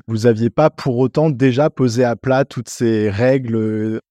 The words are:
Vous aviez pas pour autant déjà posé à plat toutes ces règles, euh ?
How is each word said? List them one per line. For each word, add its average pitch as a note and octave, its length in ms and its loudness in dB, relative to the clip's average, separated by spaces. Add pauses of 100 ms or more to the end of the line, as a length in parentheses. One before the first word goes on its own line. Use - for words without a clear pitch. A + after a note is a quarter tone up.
Vous A2 200 0
aviez A2+ 220 2
pas D3+ 200 2
pour B2+ 300 -4
autant D3+ 300 0
déjà C3+ 400 2
posé B2+ 340 0
à A#2 120 0
plat C3 300 0
toutes - 240 -12
ces A2 400 0
règles, A#2+ 460 0
euh ? A2 440 -4 (120)